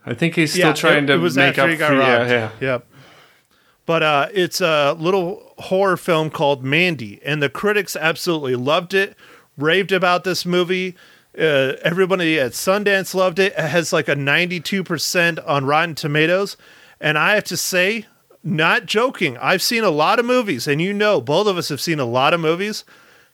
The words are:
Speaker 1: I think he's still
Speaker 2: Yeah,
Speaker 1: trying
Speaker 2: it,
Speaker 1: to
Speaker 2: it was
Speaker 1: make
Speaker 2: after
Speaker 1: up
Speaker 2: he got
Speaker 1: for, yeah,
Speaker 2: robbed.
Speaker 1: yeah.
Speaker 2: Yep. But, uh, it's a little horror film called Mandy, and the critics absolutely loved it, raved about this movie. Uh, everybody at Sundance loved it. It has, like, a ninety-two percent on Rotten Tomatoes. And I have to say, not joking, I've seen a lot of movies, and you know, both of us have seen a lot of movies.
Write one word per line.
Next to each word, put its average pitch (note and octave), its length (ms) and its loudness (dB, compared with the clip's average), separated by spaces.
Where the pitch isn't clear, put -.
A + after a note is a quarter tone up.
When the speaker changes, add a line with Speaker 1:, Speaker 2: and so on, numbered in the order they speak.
Speaker 1:
I A#2+ 80 -6
think E3 220 -2
he's D#3 160 0
still F3 160 2
Speaker 2:
Yeah, D3 60 4
Speaker 1:
trying D3+ 300 2
Speaker 2:
it, - 40 -2
Speaker 1:
to C#3 60 6
Speaker 2:
it - 40 4
was E3 180 0
Speaker 1:
make C#3 140 4
Speaker 2:
after C#3 120 2
Speaker 1:
up C3+ 80 4
Speaker 2:
he D#3+ 60 0
got D3+ 120 0
Speaker 1:
for, C#3 80 4
yeah, C3 220 4
Speaker 2:
robbed. B2 120 0
Speaker 1:
yeah. A2+ 200 0
Speaker 2:
Yep. C3 260 -4
But, E3 160 0
uh, D3+ 300 2
it's F#3 300 -2
a D3+ 360 2
little F3+ 600 -2
horror F#3+ 400 0
film D#3 320 0
called C#3+ 340 0
Mandy, C3+ 580 -2
and D3 200 -4
the C#3 80 2
critics G#3 440 -2
absolutely D#3 640 -2
loved E3 380 -2
it, G3 200 -2
raved E3+ 340 0
about F3+ 320 2
this F3+ 220 -4
movie. F3+ 500 -2
Uh, C#3+ 440 2
everybody F3 580 0
at B2 120 -2
Sundance G3 640 0
loved F#3 240 0
it. G3 140 2
It D3+ 160 -2
has, E3 240 -2
like, D#3+ 160 0
a D3 80 0
ninety-two E3+ 680 -2
percent E3+ 580 -2
on C#3 260 -2
Rotten D#3 280 0
Tomatoes. E3 640 0
And D3+ 200 0
I F3+ 160 2
have G3+ 100 0
to F3 140 -8
say, G3 480 -2
not F3 440 0
joking, G#3 500 -2
I've D#3 260 0
seen A3+ 220 0
a F#3+ 60 2
lot D#3+ 280 2
of A#3 60 0
movies, G#3 420 -2
and D3 140 0
you G3 140 -2
know, G3+ 260 2
both D3+ 260 0
of F#3 120 0
us D#3+ 100 -4
have C#3+ 140 -6
seen D#3+ 180 -2
a B2+ 60 -2
lot C3 260 2
of E3+ 80 0
movies. F3 440 -2